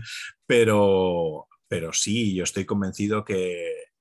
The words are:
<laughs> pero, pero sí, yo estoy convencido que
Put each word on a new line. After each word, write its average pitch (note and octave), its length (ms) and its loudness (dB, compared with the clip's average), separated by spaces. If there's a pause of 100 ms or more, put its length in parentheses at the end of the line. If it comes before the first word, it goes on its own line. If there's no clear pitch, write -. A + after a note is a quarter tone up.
(120)
<laughs> - 340 -16
pero, F#2+ 1000 4 (200)
pero E2 240 -6
sí, G#2 420 0
yo F2+ 100 -2
estoy F#2+ 200 -4
convencido G#2 600 -2
que F2 480 -4 (280)